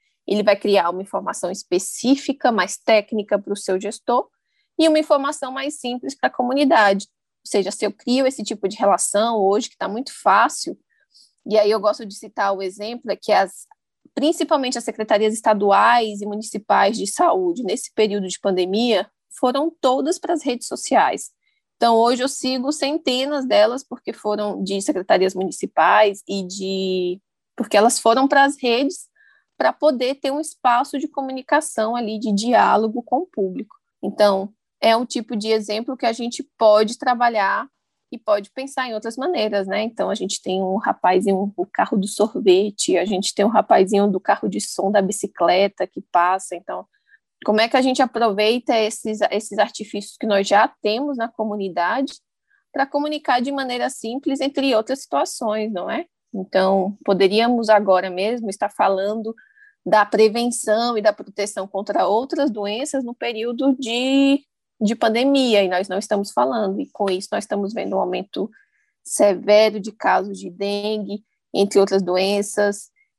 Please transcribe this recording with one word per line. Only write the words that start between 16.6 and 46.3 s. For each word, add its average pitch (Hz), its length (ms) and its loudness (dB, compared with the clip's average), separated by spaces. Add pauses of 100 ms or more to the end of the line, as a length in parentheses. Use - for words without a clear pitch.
de 196 100 -4
saúde, 202 560 0
nesse 202 300 -6
período 208 340 0
de 185 140 -10
pandemia, 196 680 0 (320)
foram 277 400 0
todas 277 400 0
para - 140 -6
as 330 100 -2
redes 247 240 -6
sociais. - 680 0 (440)
Então, 233 200 4
hoje 240 260 2
eu 269 60 -2
sigo 262 440 -4
centenas 277 720 -2
delas, 233 400 4
porque - 280 -12
foram 208 500 -4
de 190 180 -4
secretarias 190 540 0
municipais 196 920 2
e 196 200 -6
de, 190 760 -4 (360)
porque 214 200 -2
elas 220 220 4
foram 262 300 2
para 277 160 4
as 285 120 0
redes 254 560 -2 (460)
para - 140 0
poder 262 420 0
ter 269 160 -4
um 285 100 -4
espaço 269 580 0
de 302 100 -6
comunicação 262 840 -2
ali, 220 240 -6
de 214 140 -2
diálogo 220 720 2
com - 160 0
o 359 80 -2
público. 190 500 -6 (260)
Então, 202 500 2 (280)
é 226 160 4
um 247 80 -2
tipo 240 320 -6
de 208 120 -4
exemplo 220 480 -2
que 247 100 -4
a 226 60 2
gente 240 440 -8
pode 220 400 6
trabalhar 233 720 0 (420)
e 233 80 -12
pode 208 320 -2
pensar 262 380 -6
em 226 60 -6
outras 220 220 -8
maneiras, 214 500 -2
né? 196 160 -2
Então, 220 280 -4
a 196 40 -2
gente 190 260 -6
tem 190 220 -2
um 190 140 -2
rapazinho, 196 800 0
o 349 100 -4
carro - 320 -2
do 190 80 0
sorvete, 202 880 2
a 175 80 2
gente 196 300 -4
tem 208 100 0
um 233 60 2
rapazinho 202 580 4
do 190 120 -2
carro 208 280 -2
de 196 120 -4
som 190 300 -4
da 208 120 4
bicicleta 196 840 0
que - 140 -14
passa. 180 540 0